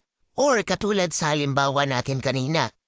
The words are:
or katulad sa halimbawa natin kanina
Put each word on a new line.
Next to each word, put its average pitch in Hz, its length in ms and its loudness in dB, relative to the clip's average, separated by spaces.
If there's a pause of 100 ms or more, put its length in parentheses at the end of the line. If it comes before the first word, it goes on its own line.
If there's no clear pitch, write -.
(380)
or 254 240 2
katulad 185 480 0
sa 151 240 -2
halimbawa 139 560 2
natin 131 320 -2
kanina 131 480 -2 (180)